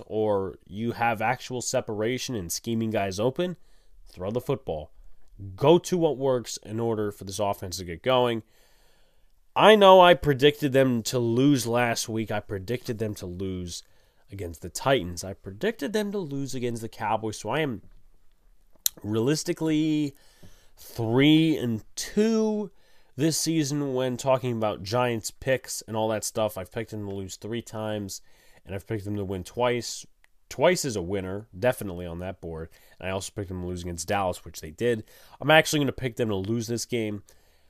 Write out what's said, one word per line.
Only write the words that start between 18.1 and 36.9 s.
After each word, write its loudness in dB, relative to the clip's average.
realistically 0
three 4
and -2
two 0
this 0
season 0
when 0
talking 0
about -2
Giants 0
picks -4
and -8
all 0
that -2
stuff. -2
I've -12
picked -8
them -8
to -6
lose -8
three -8
times, -6
and -8
I've -10
picked -6
them -4
to -4
win -4
twice. -2
Twice 2
is -2
a -2
winner, -4
definitely -2
on -8
that -10
board. -10
And -6
I -2
also -4
picked -6
them -6
to -4
lose -6
against -8
Dallas, 0
which -16
they -12
did. -2
I'm 2
actually 6
gonna 0
pick -8
them -2
to 0
lose -4
this -4
game. -4